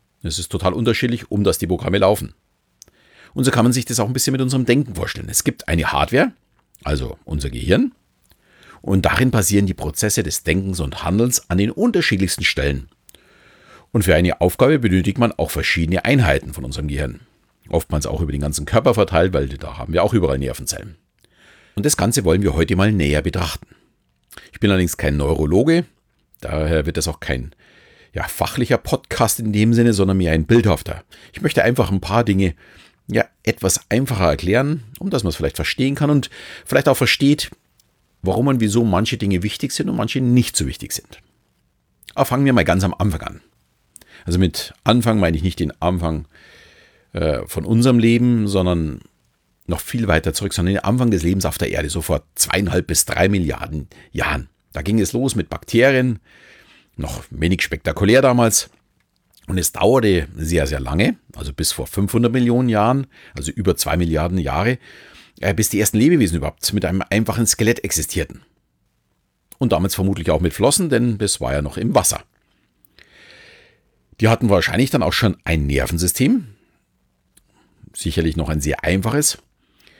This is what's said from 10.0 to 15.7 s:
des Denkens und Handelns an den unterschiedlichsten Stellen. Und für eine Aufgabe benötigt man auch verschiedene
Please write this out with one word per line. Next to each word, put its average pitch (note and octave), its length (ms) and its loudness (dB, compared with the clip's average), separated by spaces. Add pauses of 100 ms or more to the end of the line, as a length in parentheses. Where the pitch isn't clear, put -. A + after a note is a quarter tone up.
des D#2+ 220 -6
Denkens F#2 360 -2
und C#2 240 -6
Handelns A2+ 460 0
an F2 80 0
den G#2 140 2
unterschiedlichsten G#2+ 720 0
Stellen. C#2+ 460 -2 (1000)
Und G#2+ 120 2
für F2+ 100 4
eine F2 260 2
Aufgabe B2+ 380 4
benötigt G2 400 2
man A#2 140 2
auch - 180 -4
verschiedene E2 560 -2